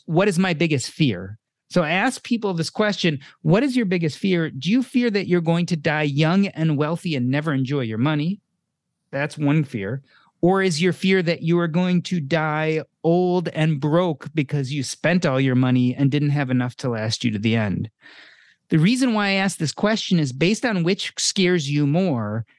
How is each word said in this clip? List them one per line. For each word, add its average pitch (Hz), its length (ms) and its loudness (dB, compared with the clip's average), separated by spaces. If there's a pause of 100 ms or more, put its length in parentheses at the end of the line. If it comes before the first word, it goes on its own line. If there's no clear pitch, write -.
what 180 220 2
is 175 100 0
my 185 160 2
biggest 151 380 -2
fear? 101 480 -2 (280)
So 180 140 2
I 151 80 0
ask 202 340 -2
people 208 300 -2
this 165 160 -4
question, 190 500 0 (220)
"What 180 220 4
is 262 120 -2
your 240 120 2
biggest 170 320 -2
fear? 170 320 0
Do 135 180 -6
you 247 140 2
fear 240 260 0
that 202 180 -2
you're 175 140 2
going 170 240 2
to 175 100 -2
die 151 280 0
young 156 440 2
and 160 300 0
wealthy 156 380 -2
and 123 120 0
never 151 260 0
enjoy 135 280 -2
your 110 160 -4
money?" 151 420 -2 (720)
That's 143 260 -6
one 151 260 2
fear. 117 400 -6 (380)
Or 190 200 4
is 170 200 0
your 180 120 2
fear 190 300 2
that 165 180 -2
you 165 160 2
are 170 100 0
going 180 360 0
to 180 180 -4
die 156 640 -2 (200)
old 175 460 2
and 156 300 0
broke 156 560 0
because 143 360 -2
you 143 120 -4
spent 170 420 -2
all 135 160 2
your 131 140 2
money 127 380 2
and 139 180 0
didn't 147 180 0
have 143 220 -2
enough 123 260 -2
to 131 120 -6
last 110 360 -4
you 117 60 0
to 104 80 -4
the 113 160 0
end? 107 340 -2 (800)
The 170 100 2
reason 247 340 2
why 208 160 0
I - 20 2
ask 196 260 0
this 156 160 -4
question 202 460 0
is 139 120 0
based 165 340 0
on 196 180 0
which 185 340 -2
scares 175 520 0
you 147 180 2
more, 123 580 -2 (140)